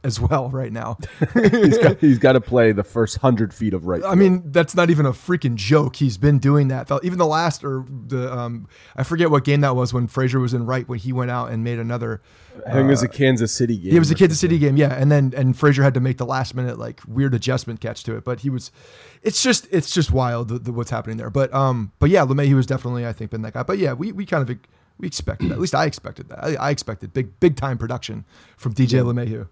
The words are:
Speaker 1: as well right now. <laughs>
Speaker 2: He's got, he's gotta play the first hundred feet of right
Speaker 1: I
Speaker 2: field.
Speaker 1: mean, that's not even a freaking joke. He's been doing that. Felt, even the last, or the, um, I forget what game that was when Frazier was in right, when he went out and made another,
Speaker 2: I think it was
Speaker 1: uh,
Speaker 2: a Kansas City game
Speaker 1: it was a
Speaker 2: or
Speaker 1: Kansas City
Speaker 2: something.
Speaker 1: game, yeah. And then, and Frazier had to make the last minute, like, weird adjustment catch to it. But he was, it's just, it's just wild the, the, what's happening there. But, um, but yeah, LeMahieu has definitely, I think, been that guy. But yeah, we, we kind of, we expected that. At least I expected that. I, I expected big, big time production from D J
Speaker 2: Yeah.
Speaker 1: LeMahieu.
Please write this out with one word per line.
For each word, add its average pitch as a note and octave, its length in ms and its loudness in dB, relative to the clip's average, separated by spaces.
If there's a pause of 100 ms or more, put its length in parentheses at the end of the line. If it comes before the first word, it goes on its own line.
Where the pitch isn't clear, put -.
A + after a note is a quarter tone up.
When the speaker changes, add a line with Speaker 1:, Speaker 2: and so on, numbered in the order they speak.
Speaker 1:
as A#2 160 -4
well B2+ 300 0
right C3 240 -6
now. A2+ 240 -8 (200)
<laughs> - 160 -2
Speaker 2:
He's G#3+ 440 6
got, - 220 4
he's C3+ 200 6
gotta C3 220 6
play A#2 320 4
the G2 100 0
first - 360 -2
hundred A2+ 340 2
feet G#2+ 200 -2
of E2+ 120 -6
right F2+ 180 -2
Speaker 1:
I F#3+ 40 -4
Speaker 2:
field. F#3 100 2
Speaker 1:
mean, F#3 340 4
that's E3+ 240 2
not F3 140 4
even D3+ 160 4
a B2+ 80 0
freaking C#3+ 420 -2
joke. A#2+ 400 2
He's A#2+ 220 -2
been C#3 220 4
doing C#3 280 4
that. B2+ 220 -6
Felt, C#3 160 -4
even F3+ 120 -4
the F3 80 2
last, D#3 380 -2
or C3 220 -8 (220)
the, B2 300 -6
um, A#2+ 300 -10 (300)
I C3 60 -2
forget E3 280 0
what C#3 140 4
game C#3+ 160 2
that C3+ 160 2
was B2 160 -2
when A#2+ 140 -2
Frazier C3 340 0
was B2 120 -2
in A#2+ 120 -4
right, B2+ 240 -4
when A#2+ 100 -6
he B2+ 140 -6
went B2 180 -4
out A#2+ 200 -6
and A2+ 120 -6
made A#2 160 -4
another, A#2 420 -6 (460)
Speaker 2:
I A#2+ 60 -6
think C3+ 140 4
it - 20 4
was C#3 120 4
Speaker 1:
uh, B2+ 40 0
Speaker 2:
a - 20 -4
Kansas B2+ 460 0
City A#2 240 0
game F#2 180 2
Speaker 1:
it F3 40 8
was D#3 120 4
a - 20 4
Speaker 2:
or - 40 0
Speaker 1:
Kansas D#3+ 240 4
City E3+ 140 2
Speaker 2:
something. C#3+ 200 2
Speaker 1:
game, D3 160 4
yeah. - 20 -4
And C3+ 160 2
then, C3+ 280 4
and B2+ 200 2
Frazier C#3 260 4
had C3+ 100 4
to B2 80 0
make B2+ 160 -2
the B2+ 80 -6
last C3 280 -4
minute, B2 240 -6
like, A2+ 300 -12
weird C3 260 0
adjustment A#2+ 460 -4
catch A2+ 240 -10
to A2+ 140 -6
it. - 80 -14
But B2 160 -6
he C#3 80 -4
was, B2+ 240 -8 (480)
it's - 200 -2
just, - 300 0
it's F3 180 0
just - 220 0
wild A#2+ 380 -2
the, A#2+ 100 -6
the, A#2 140 -8
what's A#2 180 -6
happening A2 240 -6
there. A#2 140 -10
But, C3+ 240 0
um, B2+ 460 0
but D3 100 4
yeah, F3 160 6
LeMahieu C#3 320 2
has B2+ 80 2
definitely, B2 420 -6
I A2 60 -8
think, G#2+ 180 -12
been A2 120 -8
that G#2+ 100 -12
guy. B2 100 -8
But F#3+ 140 -4
yeah, D3+ 160 -2
we, F3+ 180 -8
we F#3+ 140 -10
kind C#3 240 -2
of, B2+ 80 -8 (400)
we F#3 100 -10
expected - 400 -6
that. - 60 -2
At - 80 -4
least F3 140 -2
I D3+ 100 2
expected - 420 -10
that. - 160 -16
I, D3+ 120 -4
I C#3 160 -4
expected G#2+ 420 -8
big, B2+ 260 -6
big E3 160 4
time C3 220 -6
production A2+ 480 -8 (320)
from A#2 160 -6
D B2+ 120 4
J A#2+ 120 2
Speaker 2:
Yeah. B2 60 4
Speaker 1:
LeMahieu. A#2 480 -4